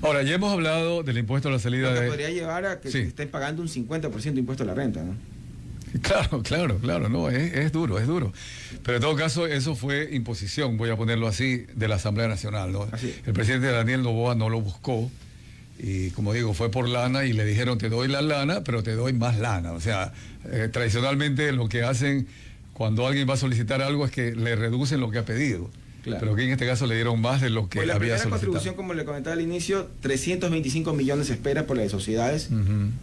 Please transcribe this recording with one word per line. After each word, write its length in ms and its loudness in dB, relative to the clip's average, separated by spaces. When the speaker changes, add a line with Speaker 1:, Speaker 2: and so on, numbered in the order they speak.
Speaker 1:
Ahora, 220 2
ya 120 2
hemos 180 2
hablado 500 2
del 140 0
impuesto 320 0
a 20 2
la 80 2
salida 300 2
Speaker 2:
Lo 60 4
que 80 2
Speaker 1:
de 40 2
Speaker 2:
podría 220 -2
llevar 360 -2
a 140 -4
que 100 -8
Speaker 1:
Sí. 100 0
Speaker 2:
estén 280 -4
pagando 340 -4
un 60 -4
cincuenta 420 -4
por 120 -6
ciento 140 -2
de 40 0
impuesto 240 -2
a 40 -2
la 80 -4
renta, 280 -2
¿no? 100 -4
Speaker 1:
Claro, 400 2
claro, 360 0
claro, 320 0
no, 200 2
es, 220 0
es 220 0
duro, 260 0
es 80 2
duro. 240 0
Pero 120 0
en 60 2
todo 160 2
caso, 280 0
eso 300 0
fue 380 -2
imposición, 640 -2
voy 120 0
a 60 0
ponerlo 320 2
así, 380 0
de 140 0
la 60 2
Asamblea 340 0
Nacional, 420 -2
¿no? 220 -2
Speaker 2:
Así 160 -4
es. 60 -6
Speaker 1:
El 60 2
presidente 340 4
Daniel 360 2
Noboa 320 2
no 120 2
lo 140 0
buscó, 500 -2
y 340 -2
como 200 0
digo, 220 0
fue 180 0
por 160 0
lana 380 2
y 80 2
le 100 2
dijeron, 340 2
"Te 120 0
doy 180 2
la 140 2
lana, 420 2
pero 200 0
te 100 -2
doy 180 0
más 260 2
lana". 360 0
O 80 -6
sea, 320 0
eh, 220 0
tradicionalmente 800 2
lo 160 2
que 160 0
hacen 420 2
cuando 320 2
alguien 240 2
va 40 2
a 40 2
solicitar 440 2
algo 240 2
es 60 0
que 220 -2
le 220 0
reducen 460 2
lo 100 0
que 80 -2
ha 60 -2
pedido. 440 0
Speaker 2:
Claro. 160 -4
Speaker 1:
Pero 140 2
aquí 120 2
en 60 2
este 140 0
caso 220 2
le 80 2
dieron 260 2
más 200 4
de 100 4
lo 180 0
que 80 -4
Speaker 2:
Pues 100 2
la 60 2
Speaker 1:
había 60 2
Speaker 2:
primera 20 2
Speaker 1:
solicitado. 240 0
Speaker 2:
contribución, 340 0
como 200 -4
le 100 -4
comentaba 300 -4
al 60 0
inicio, 460 0
trescientos 480 0
veinticinco 440 0
millones 340 2
se 60 -2
espera 340 0
por 100 0
la 60 2
de 60 0
sociedades. 600 0
Speaker 1:
Ujú. 400 2